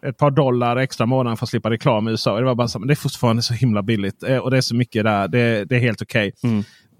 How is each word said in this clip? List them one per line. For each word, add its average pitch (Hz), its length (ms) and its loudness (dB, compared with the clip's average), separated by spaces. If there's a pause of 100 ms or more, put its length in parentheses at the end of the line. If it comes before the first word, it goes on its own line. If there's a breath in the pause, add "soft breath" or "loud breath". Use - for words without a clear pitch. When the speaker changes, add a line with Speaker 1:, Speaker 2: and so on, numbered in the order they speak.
Speaker 1:
ett 139 120 -8
par 147 140 4
dollar 123 460 2
extra 127 280 -2
månaden 123 320 0
för - 80 -6
att - 40 -8
slippa 110 200 -2
reklam 113 380 0
i 113 40 -2
U - 20 0
S 110 140 -2
A. 117 60 2
Och 104 60 0
det 127 60 0
var 127 100 2
bara 120 120 0
så, 113 120 -6
men 107 80 -6
det 143 60 2
är - 20 2
fortfarande 120 460 0
så 120 120 -4
himla 107 300 2
billigt. 101 400 -2
Eh, 131 140 0
och 123 140 -2
det 131 60 2
är - 40 4
så - 140 -2
mycket 117 280 0
där. 101 240 2
Det, 117 380 0
det 127 100 -2
är 120 40 4
helt 117 220 -2
okej. 107 300 -2 (120)
Speaker 2:
Mm. 110 200 2 (360 loud breath)